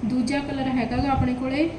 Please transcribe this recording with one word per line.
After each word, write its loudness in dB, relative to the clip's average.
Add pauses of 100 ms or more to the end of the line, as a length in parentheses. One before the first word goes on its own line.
ਦੂਜਾ 0
ਕਲਰ -2
ਹੈਗਾ 0
ਗਾ 2
ਆਪਣੇ 2
ਕੋਲੇ 0 (100)